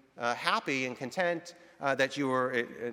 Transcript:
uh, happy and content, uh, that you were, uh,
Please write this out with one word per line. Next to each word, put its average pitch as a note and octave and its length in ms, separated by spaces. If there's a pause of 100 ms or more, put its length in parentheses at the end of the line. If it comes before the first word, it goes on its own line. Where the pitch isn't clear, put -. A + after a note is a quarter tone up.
(180)
uh, A#2+ 180
happy D3 500
and B2 120
content, E3+ 560 (260)
uh, C#3 160
that C3+ 220
you C#3+ 100
were, B2+ 260
uh, A#2+ 400